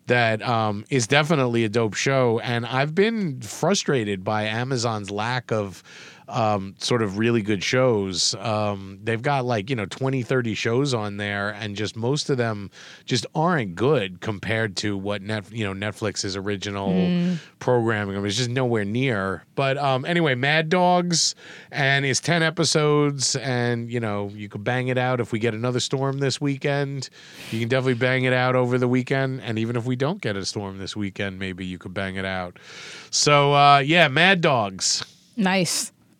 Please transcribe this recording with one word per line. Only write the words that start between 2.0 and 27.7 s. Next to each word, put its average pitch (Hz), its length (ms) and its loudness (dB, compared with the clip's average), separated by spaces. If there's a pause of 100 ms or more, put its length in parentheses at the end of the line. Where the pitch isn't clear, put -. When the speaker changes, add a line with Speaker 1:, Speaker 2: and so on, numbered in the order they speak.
Speaker 1:
And 117 260 -2
I've 139 280 0
been 196 460 0
frustrated 120 840 0
by 107 220 0
Amazon's 110 680 -2
lack 113 400 -4
of, 101 320 -4 (460)
um, 104 500 0
sort 120 240 0
of 98 160 -2
really 117 220 2
good 101 220 -2
shows. 104 760 0
Um, 101 640 -4
they've 113 180 -2
got, 139 220 0
like, 117 260 -2
you 131 60 -2
know, 101 100 -4
twenty, 131 380 -4
thirty 120 300 0
shows 127 380 0
on 104 260 -4
there, 101 320 -4
and 104 260 -8
just 104 180 -4
most 127 360 -2
of 139 60 2
them 107 320 -2 (360)
just 123 220 -2 (100)
aren't 156 400 0
good 101 440 0
compared 107 580 -2
to 104 180 -2
what 101 260 -4
Net-, 104 300 -6
you 110 120 -4
know, 98 80 -2
Netflix's 101 640 -4
original 98 540 -4
Speaker 2:
Mm. 175 480 2 (220)
Speaker 1:
programming. 113 560 2
I - 20 -2
mean, 101 80 -2
it's 101 120 -2
just 123 120 -2
nowhere 120 340 0
near. 101 600 -2 (100)
But, 135 240 0
um, 135 260 0
anyway, 165 300 2
Mad 151 340 2
Dogs, 180 680 2 (340)
and 139 340 2
it's 131 140 0
ten 165 240 0
episodes, 147 920 2
and, 120 520 0
you 120 120 -2
know, 104 340 -4
you 104 140 -10
could 104 160 -10
bang 123 240 0
it 127 100 0
out. 123 220 0
If 110 100 -2
we 113 80 -2
get 113 160 0
another 123 240 -2
storm 135 400 -2
this 135 220 0
weekend, 139 680 -2 (440)
you 113 80 -4
can 117 80 -2
definitely 127 260 2